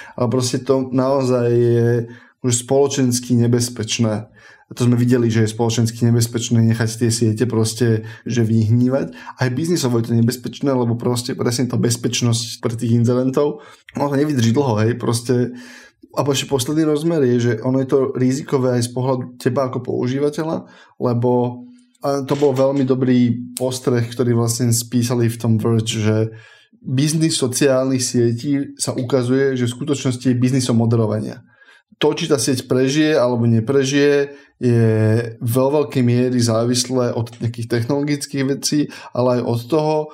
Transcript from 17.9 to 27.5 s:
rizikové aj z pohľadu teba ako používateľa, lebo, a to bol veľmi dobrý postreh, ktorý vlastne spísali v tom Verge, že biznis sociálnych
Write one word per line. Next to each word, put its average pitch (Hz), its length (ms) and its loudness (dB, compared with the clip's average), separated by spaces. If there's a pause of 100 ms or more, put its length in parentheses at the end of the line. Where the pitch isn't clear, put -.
rizikové 127 640 0
aj 120 100 0
z 120 60 -4
pohľadu 123 480 -4
teba 131 320 -2
ako 135 160 -6
používateľa, 147 800 -4 (320)
lebo, 123 640 0 (400)
a 139 180 -2
to 131 160 -2
bol 143 160 4
veľmi 135 320 2
dobrý 127 480 2 (240)
postreh, 123 480 -2
ktorý 120 320 0
vlastne 117 320 0
spísali 120 560 0
v 113 140 -2
tom 113 180 2
Verge, 113 460 0
že 110 140 2 (640)
biznis 156 580 0
sociálnych 131 640 2